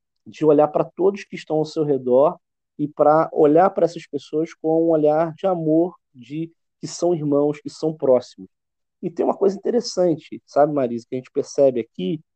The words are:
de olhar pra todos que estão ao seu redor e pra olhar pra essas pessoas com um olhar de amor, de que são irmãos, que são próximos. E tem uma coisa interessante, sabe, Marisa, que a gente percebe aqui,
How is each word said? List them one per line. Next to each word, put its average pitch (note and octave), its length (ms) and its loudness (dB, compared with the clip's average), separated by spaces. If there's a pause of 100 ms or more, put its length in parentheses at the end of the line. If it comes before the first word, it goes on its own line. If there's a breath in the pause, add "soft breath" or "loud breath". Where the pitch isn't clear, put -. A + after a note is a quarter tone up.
(260)
de - 160 -14
olhar D3+ 260 4
pra D#3+ 160 -2
todos F#3+ 400 -2
que - 120 -16
estão D#3 200 -6
ao D#3 100 -2
seu D#3 180 -4
redor C3+ 540 2 (400)
e D3 100 -4
pra D3+ 420 2
olhar D#3+ 400 4
pra F#3 140 -2
essas D#3+ 220 -4
pessoas D3+ 480 -8
com D#3+ 320 -2
um E3+ 40 2
olhar D#3 440 0
de F3 120 -6
amor, E3 500 0 (180)
de D3 360 -12 (300)
que - 60 -12
são F3 280 -2
irmãos, D3 460 0
que - 80 -14
são D#3+ 240 -6
próximos. B2+ 560 0 (520)
E F#3 80 -6
tem - 160 -4
uma - 120 0
coisa G3 200 0
interessante, F3+ 880 -4
sabe, D3 280 0
Marisa, A#2+ 360 -4
que - 60 -12
a C3 40 -6
gente B2+ 120 -14
percebe C3 480 0
aqui, E3 420 -6 (140)